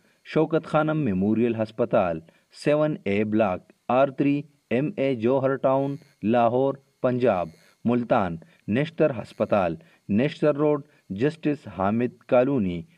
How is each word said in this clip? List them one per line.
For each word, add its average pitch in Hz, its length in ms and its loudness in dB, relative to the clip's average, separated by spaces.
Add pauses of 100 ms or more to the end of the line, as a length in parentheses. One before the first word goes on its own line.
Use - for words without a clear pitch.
(260)
شوکت 156 400 0
خانم 156 320 0
میموریل 110 580 0
هسپتال، 110 640 0 (360)
سیون 151 480 0
اے 101 200 0
بلاک، 107 380 0 (260)
آر 131 200 2
تھری، 143 340 0 (280)
ایم 131 280 0
اے 139 180 0
جوهر 131 400 0
ټاون، 139 400 0 (280)
لاهور، 120 500 2 (280)
پنجاب. 120 460 0 (380)
ملتان، 113 520 0 (300)
نشتر 151 440 0
هسپتال، 101 640 -2 (340)
نشتر 143 460 0
روډ، 147 240 0 (300)
جسټس 143 580 -4 (100)
حامد 110 400 0 (100)
کالونی، 123 540 0 (160)